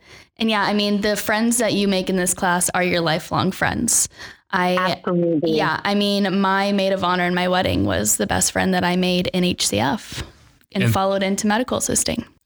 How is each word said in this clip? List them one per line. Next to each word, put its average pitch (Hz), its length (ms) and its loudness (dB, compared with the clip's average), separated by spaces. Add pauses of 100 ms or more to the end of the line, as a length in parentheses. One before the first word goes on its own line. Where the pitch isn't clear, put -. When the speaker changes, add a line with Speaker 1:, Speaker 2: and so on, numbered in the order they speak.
(360)
Speaker 1:
And 220 120 -2
yeah, 208 140 0
I 185 120 0
mean, 208 260 0
the 208 160 0
friends 226 420 0
that 214 140 0
you 196 160 2
make 190 200 0
in 190 80 0
this 180 180 0
class 180 360 0
are 180 140 0
your 175 160 0
lifelong 160 500 -2
friends. - 580 -2 (420)
I 180 260 0
Speaker 2:
Absolutely. 170 800 0
Speaker 1:
Yeah, 160 280 0
I 202 120 0
mean, 202 440 2
my 196 320 2
maid 196 200 2
of 190 100 0
honor 180 220 0
in 180 100 0
my 180 140 0
wedding 180 360 2
was 214 340 0
the 208 80 0
best 185 260 0
friend 190 220 0
that 180 100 0
I 175 120 0
made 180 320 0
in 180 140 0
H 180 240 0
C 196 140 0
F - 420 -4 (500)
and 196 120 0
Speaker 3:
And 117 80 4
Speaker 1:
followed 196 300 0
into 196 240 0
medical 214 320 0
assisting. - 460 -2 (220)